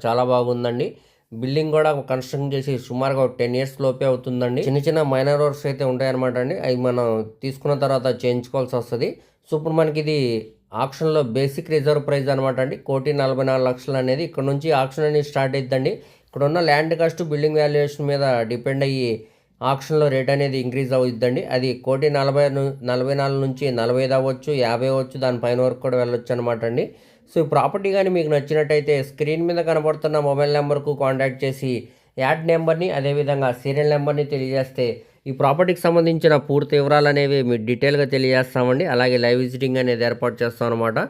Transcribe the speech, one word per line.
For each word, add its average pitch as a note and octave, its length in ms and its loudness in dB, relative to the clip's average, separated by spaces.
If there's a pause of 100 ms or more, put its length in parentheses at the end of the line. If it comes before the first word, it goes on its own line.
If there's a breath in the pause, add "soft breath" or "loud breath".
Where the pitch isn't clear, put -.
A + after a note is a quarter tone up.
చాలా A#2+ 200 2
బాగుందండి. B2 640 0 (440 soft breath)
బిల్డింగ్ C#3 440 -2
కూడా D#3 140 4 (200)
కన్‌స్ట్రక్షన్ C#3 420 -4
చేసి C#3 220 -2 (100)
సుమారుగా C3+ 400 0
ఒక B2+ 140 -2
టెన్ B2 180 0
ఇయర్స్ C3+ 240 -4
లోపే C3 240 0
అవుతుందండి. B2+ 600 0
చిన్న C3+ 120 2
చిన్న D#3 240 0
మైనర్ C#3+ 420 2
వర్క్స్ C#3+ 220 -2
అయితే C#3 180 -4
ఉంటాయన్నమాట B2+ 540 0
అండి, C3 160 -2 (120)
అవి B2+ 100 0
మనం B2 300 0 (360)
తీసుకున్న C3+ 360 -4
తర్వాత C3 300 0 (140)
చేయించుకోవాల్సి B2 540 -2
వస్తది. B2 320 -4 (400 soft breath)
So, - 100 -14
ఇప్పుడు D#3+ 160 -4
మనకి D#3 260 2
ఇది D3+ 200 0 (540)
ఆక్షన్లో D3+ 460 0 (140)
బేసిక్ C3+ 360 -2
రిజర్వ్ D3 360 2
ప్రైస్ C#3 220 0
అనమాట C3 320 0
అండి. C3+ 160 -4
కోటి C3+ 360 -2
నలభై C3+ 320 0
నాలుగు C3 240 2
లక్షలు B2+ 340 -4
అనేది B2+ 220 0
ఇక్కడ C#3 200 -4
నుంచి C#3 280 -2
ఆక్షన్ C3+ 360 0
అనేది D3 220 0
స్టార్ట్ C3+ 260 0
అవుతుందండి. C3 360 0 (360 loud breath)
ఇక్కడ C3+ 160 -6
ఉన్న D#3+ 160 2
ల్యాండ్ D#3 380 2
కాస్ట్, E3 240 0 (100)
బిల్డింగ్ D3+ 300 2
వాల్యుయేషన్ D3 480 0
మీద C#3 140 0 (280)
డిపెండ్ C3+ 360 -2
అయ్యి C3 220 0 (500 loud breath)
ఆక్షన్లో C#3 480 0
రేట్ C3 220 0
అనేది C#3 300 0
ఇంక్రీజ్ B2+ 320 -2
అవుతుందండి. B2+ 500 0 (120)
అది B2+ 140 0 (180)
కోటి C3+ 240 2
నలభై C#3 380 2
ను-, C#3 260 -2 (160)
నలభై B2+ 240 0
నాలుగు C#3 260 0
నుంచి C3+ 240 -2 (160)
నలభై B2 240 2
ఐదు C3 140 0
అవ్వచ్చు, C3 320 -2 (160)
యాభై A#2+ 220 0
అవ్వచ్చు, C3+ 300 -2
దానిపైన B2 420 0
వరకు B2+ 200 0
కూడా B2+ 220 0
వెళ్ళొచ్చు A#2+ 320 -2
అనమాట A#2 300 -2
అండి. B2 200 0 (480 loud breath)
So, - 120 -4
ఈ C#3+ 100 -4
ప్రాపర్టీ G3 380 0
కానీ F#3+ 240 2
మీకు D#3 180 0
నచ్చినట్టయితే D3+ 680 0
స్క్రీన్ D#3 460 -4
మీద E3+ 200 0
కనబడుతున్న D#3 500 0 (100)
మొబైల్ C#3+ 300 2
నెంబర్కు C#3+ 420 0
కాంటాక్ట్ C3 420 0
చేసి C3+ 300 -2 (460 loud breath)
యాడ్ D#3 280 0
నెంబర్ని, E3 440 2
అదేవిధంగా C#3 600 0 (120)
సీరియల్ D3 280 0
నెంబర్ని D3 340 0
తెలియజేస్తే C3 640 -2 (400 loud breath)
ఈ C#3 140 -4
ప్రాపర్టీకి E3 400 2
సంబంధించిన E3 560 4
పూర్తి D3 400 0
వివరాలు D3 320 4
అనేవి C#3+ 340 2
మీకు A#2+ 240 0
డీటెయిల్గా C#3 480 2
తెలియజేస్తామండి. C3 720 2
అలాగే B2+ 400 2
లైవ్ B2 160 4
విజిటింగ్ B2+ 420 -2
అనేది A#2+ 220 0
ఏర్పాటు A#2 380 -2
చేస్తాం A#2+ 260 -2
అనమాట. A2+ 300 0 (120)